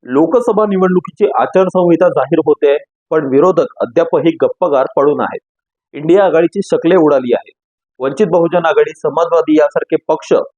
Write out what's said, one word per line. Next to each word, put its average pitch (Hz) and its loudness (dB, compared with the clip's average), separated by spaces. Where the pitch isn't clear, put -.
लोकसभा 190 0
निवडणुकीची 185 -2
आचारसंहिता 175 0
जाहीर 143 0
होते, 147 0
पण 156 -2
विरोधक 151 2
अद्यापही 165 -2
गप्पगार 135 0
पडून 143 0
आहेत. 95 -6
इंडिया 165 2
आघाडीची 170 0
शकले 165 0
उडाली 139 2
आहे. - -6
वंचित 151 -2
बहुजन 170 0
आघाडी, 151 0
समाजवादी 160 0
यासारखे 151 -2
पक्ष - -2